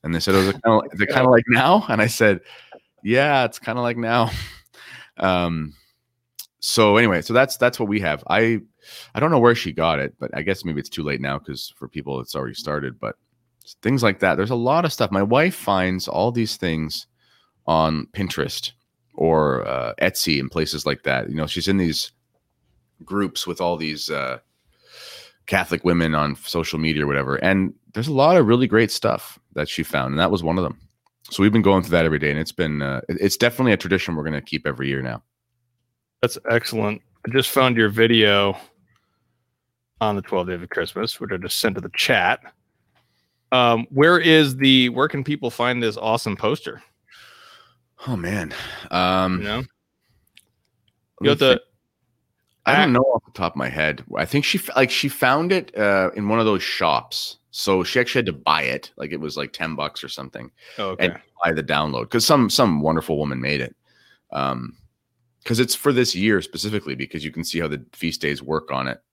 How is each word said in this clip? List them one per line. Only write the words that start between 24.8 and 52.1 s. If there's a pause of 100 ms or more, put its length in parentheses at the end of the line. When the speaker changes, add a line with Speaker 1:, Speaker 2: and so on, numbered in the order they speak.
Speaker 1:
Catholic
women
on
social
media
or
whatever.
And (200)
there's
a
lot
of
really
great
stuff (160)
that
she
found.
And
that
was
one
of
them. (500)
So
we've
been
going
through
that
every
day.
And
it's
been,
uh,
it,
it's
definitely
a
tradition
we're
gonna
keep
every
year
now. (1000)
Speaker 2:
That's (120)
excellent. (260)
I
just
found
your
video (1400)
on
the
twelve
Days
of
Christmas,
which
I
just
sent
to
the
chat. (1120)
Um,
where
is
the,
where
can
people
find
this
awesome
poster? (1300)
Speaker 1:
Oh,
man. (380)
Um,
Speaker 2:
You
know?
Speaker 1:
let (1600)
Speaker 2:
You
got
Speaker 1:
me
Speaker 2:
the
Speaker 1:
think. (1040)